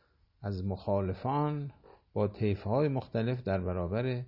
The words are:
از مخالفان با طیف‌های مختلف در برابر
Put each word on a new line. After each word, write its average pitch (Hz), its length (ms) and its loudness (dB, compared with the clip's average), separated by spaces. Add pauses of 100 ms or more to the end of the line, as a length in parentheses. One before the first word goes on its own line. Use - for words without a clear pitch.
(420)
از 98 240 -2
مخالفان 127 1080 0 (420)
با 104 140 2
طیف‌های 107 600 2
مختلف 123 560 -2
در 95 180 2
برابر 98 680 0